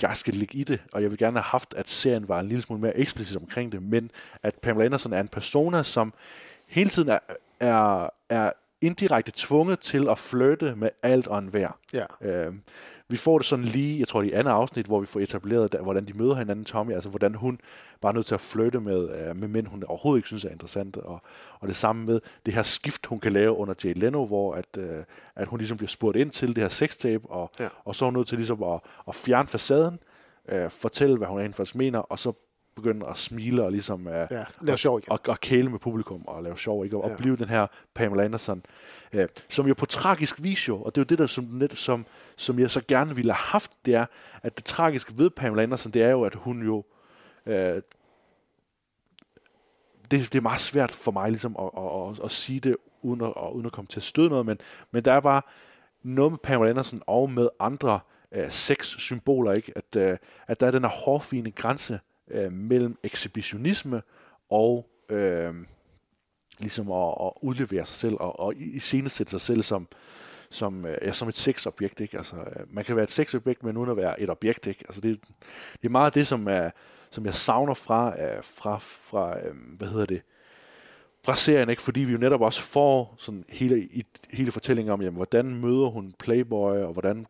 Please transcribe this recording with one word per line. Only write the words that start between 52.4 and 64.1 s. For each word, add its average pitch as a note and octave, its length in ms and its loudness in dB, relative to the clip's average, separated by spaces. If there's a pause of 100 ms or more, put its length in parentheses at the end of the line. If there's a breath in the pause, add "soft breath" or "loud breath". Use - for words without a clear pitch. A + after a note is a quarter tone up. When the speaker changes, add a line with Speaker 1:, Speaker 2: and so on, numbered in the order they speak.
Speaker 1:
det, B2+ 160 2 (260)
uden A#2+ 180 -4
at, A2+ 80 -2 (140)
at, E2+ 100 -6
uden A#2+ 140 -6
at A#2 60 -10
komme G2+ 160 -12
til - 100 -12
at G#2 60 -8
støde E3 240 4
noget, C3 180 0
men, G#2+ 120 -2 (320 loud breath)
men A#2 140 0
der C3 80 8
er C#3 80 8
bare C#3 220 4 (600 soft breath)
noget C3+ 300 2
med D#3 60 -6
Pamela A#2 320 4
Anderson B2+ 360 -2
og B2+ 240 2
med A#2+ 180 2 (120)
andre, B2 400 0 (320 soft breath)
øh, E2 180 -4
sexsymboler, B2+ 1040 0
ikke? G#2+ 240 -2
At, - 200 -6
øh, F#2+ 200 4 (300 loud breath)
at - 140 -2
der B2+ 60 6
er B2+ 40 6
den B2+ 120 4
her A2+ 80 2 (140)
hårfine C3+ 460 -2
grænse, A#2 500 -4 (300)
øh, G2 220 -4
mellem A#2 500 0
ekshibitionisme A2+ 1000 -4 (480 soft breath)